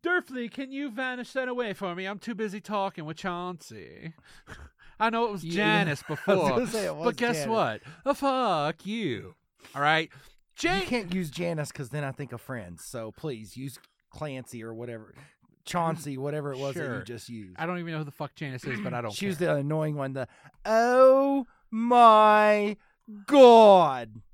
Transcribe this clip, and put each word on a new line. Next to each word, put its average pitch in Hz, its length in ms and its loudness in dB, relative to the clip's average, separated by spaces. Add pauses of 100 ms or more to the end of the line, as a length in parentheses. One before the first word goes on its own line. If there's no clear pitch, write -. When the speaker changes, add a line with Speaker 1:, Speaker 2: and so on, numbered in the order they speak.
Speaker 1:
Durfley, 269 460 -4
can 269 220 -12
you 277 180 -8
vanish 247 440 -10
that 262 140 -4
away 247 260 -6
for 180 220 -8
me? 185 100 -10
I'm 196 140 -10
too 233 160 -10
busy 208 240 -8
talking 196 460 -6
with 160 120 -12
Chauncey. 175 960 -12 (420)
<laughs> - 440 -20
I 220 100 0
know 233 160 0
it 220 60 -4
was 190 120 -10
Speaker 2:
Yeah. 165 100 -8 (300)
Speaker 1:
Janice 151 220 -4
Speaker 2:
<laughs> - 40 -16
I - 20 -6
was 147 140 -6
gonna 180 360 2
Speaker 1:
before, 247 60 -4
Speaker 2:
say 208 180 -4
it 175 40 -4
Speaker 1:
but 156 80 -8
Speaker 2:
was 170 180 -4
Speaker 1:
guess 240 200 -2 (100)
Speaker 2:
Janice. 226 40 -6
Speaker 1:
what? 156 320 -2 (240)
Uh, 277 80 -2
fuck 226 720 -2
you. 143 500 -8 (400)
All 139 60 -6
right? 156 280 2 (460)
Jake 359 280 -2
Speaker 2:
You 349 40 -8
can't 214 260 -6
use 180 180 -4
Janice 165 400 -6
'cause 131 180 -14
then 147 140 -8
I 139 80 -8
think 135 220 -14
of 117 80 -14
Friends. 92 420 -14
So 113 280 -14
please 110 460 -12
use 131 220 -14 (320)
Clancy 131 520 -14
or 113 120 -14
whatever, 117 400 -14 (500)
Chauncey, 160 520 -6
whatever 143 340 -6
it 131 80 -10
was 135 160 -6
that - 60 -8
you - 60 -6
Speaker 1:
Sure. 123 160 -8
Speaker 2:
just 117 260 -14
used. 104 280 -16
Speaker 1:
I - 80 -6
don't 175 140 -6
even 170 140 -10
know 156 60 -6
who 156 40 -8
the 143 80 -12
fuck - 240 -12
Janice 131 300 -10
is, 131 160 -6
but 190 120 -6
I 120 80 -6
don't 110 120 -8
Speaker 2:
She 190 140 -8
was 185 100 -4
Speaker 1:
care. 160 180 0
Speaker 2:
the 143 60 -2
annoying 151 340 -4
one. 135 180 -8
The, 131 140 -8 (380)
"Oh 262 840 4 (240)
my 214 1040 6 (500)
God 190 960 8 (120)